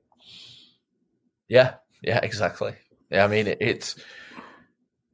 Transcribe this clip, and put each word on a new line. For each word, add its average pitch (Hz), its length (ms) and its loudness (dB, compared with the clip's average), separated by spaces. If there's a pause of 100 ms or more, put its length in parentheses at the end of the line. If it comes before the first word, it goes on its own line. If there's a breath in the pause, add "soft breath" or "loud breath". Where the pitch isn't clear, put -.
(1500 soft breath)
Yeah, 127 260 4 (280)
yeah, - 200 2
exactly. 104 520 -4 (360)
Yeah, 95 140 4
I 104 40 2
mean, 107 180 0
it, 95 140 -4
it's, - 340 -4 (1200 loud breath)